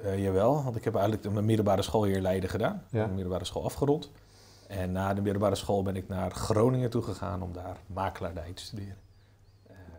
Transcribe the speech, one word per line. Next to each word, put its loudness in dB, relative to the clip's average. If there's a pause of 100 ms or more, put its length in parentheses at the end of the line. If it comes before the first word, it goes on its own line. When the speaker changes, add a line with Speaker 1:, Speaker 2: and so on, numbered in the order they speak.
Speaker 1:
Eh, 0
jawel, 4
want -2
ik -6
heb 0
eigenlijk 0
mijn 0
middelbare 4
school 2
hier 2
in 0
Leiden 0
gedaan. -2
Speaker 2:
Ja. 0
Speaker 1:
Mijn 0
middelbare -2
school -6
afgerond. 0 (580)
En -2
na 2
de 0
middelbare 4
school 0
ben -2
ik -8
naar -2
Groningen 2
toe 0
gegaan -6
om -6
daar -10 (100)
makelaardij -6
te -14
studeren. -12 (680)
Eh, -20 (240)